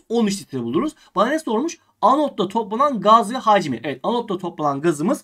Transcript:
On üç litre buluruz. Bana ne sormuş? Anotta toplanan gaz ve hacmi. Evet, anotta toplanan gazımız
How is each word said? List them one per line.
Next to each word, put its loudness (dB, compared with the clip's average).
On 2
üç -2
litre -8
buluruz. -2
Bana 2
ne 0
sormuş? -4
Anotta 2
toplanan -2
gaz 4
ve -6
hacmi. 2
Evet, -6
anotta -2
toplanan -4
gazımız 0